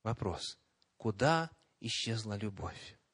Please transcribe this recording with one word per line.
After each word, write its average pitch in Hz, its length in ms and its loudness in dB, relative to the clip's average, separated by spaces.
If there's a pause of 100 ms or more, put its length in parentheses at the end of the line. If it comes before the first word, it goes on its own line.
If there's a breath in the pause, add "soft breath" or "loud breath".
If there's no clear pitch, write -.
Вопрос: - 580 -2 (360)
куда 147 560 4 (300)
исчезла 113 560 -2
любовь? 98 600 -6 (160)